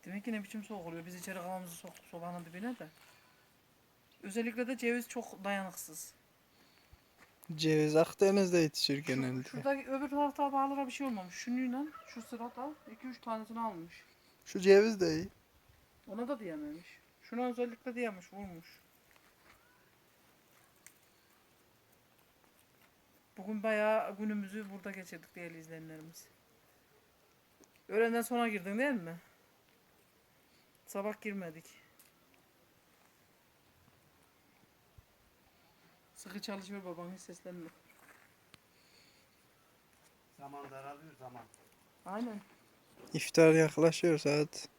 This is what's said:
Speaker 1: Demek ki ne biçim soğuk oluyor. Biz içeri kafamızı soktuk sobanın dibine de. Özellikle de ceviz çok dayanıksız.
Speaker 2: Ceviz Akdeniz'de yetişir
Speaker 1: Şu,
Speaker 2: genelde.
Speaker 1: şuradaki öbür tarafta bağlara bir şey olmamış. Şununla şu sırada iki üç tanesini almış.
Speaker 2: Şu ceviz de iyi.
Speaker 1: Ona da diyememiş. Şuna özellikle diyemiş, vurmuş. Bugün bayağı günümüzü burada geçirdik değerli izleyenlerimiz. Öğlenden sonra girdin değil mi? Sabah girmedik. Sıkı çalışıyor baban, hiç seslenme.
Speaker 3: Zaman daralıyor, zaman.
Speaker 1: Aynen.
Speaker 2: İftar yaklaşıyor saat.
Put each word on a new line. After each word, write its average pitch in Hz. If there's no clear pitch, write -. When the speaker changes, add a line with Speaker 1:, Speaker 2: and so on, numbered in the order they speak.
Speaker 1:
Demek 196
ki 240
ne 208
biçim 208
soğuk 196
oluyor. 165
Biz 180
içeri 185
kafamızı 180
soktuk -
sobanın 175
dibine 196
de. 156
Özellikle 226
de 254
ceviz 240
çok 208
dayanıksız. 190
Speaker 2:
Ceviz 151
Akdeniz'de 190
yetişir 151
Speaker 1:
Şu, -
Speaker 2:
genelde. 131
Speaker 1:
şuradaki 269
öbür 269
tarafta 285
bağlara 277
bir 247
şey 277
olmamış. 185
Şununla 254
şu 233
sırada 240
iki 220
üç 240
tanesini 220
almış. 175
Speaker 2:
Şu -
ceviz 196
de 165
iyi. 180
Speaker 1:
Ona 226
da 277
diyememiş. 156
Şuna 247
özellikle 240
diyemiş, 214
vurmuş. 185
Bugün 208
bayağı 214
günümüzü 208
burada 196
geçirdik 180
değerli 170
izleyenlerimiz. 160
Öğlenden 226
sonra 240
girdin 202
değil 277
mi? 170
Sabah 208
girmedik. 180
Sıkı 202
çalışıyor 196
baban, 175
hiç 185
seslenme. 175
Speaker 3:
Zaman 139
daralıyor, 143
zaman. 123
Speaker 1:
Aynen. 208
Speaker 2:
İftar 160
yaklaşıyor 160
saat. 147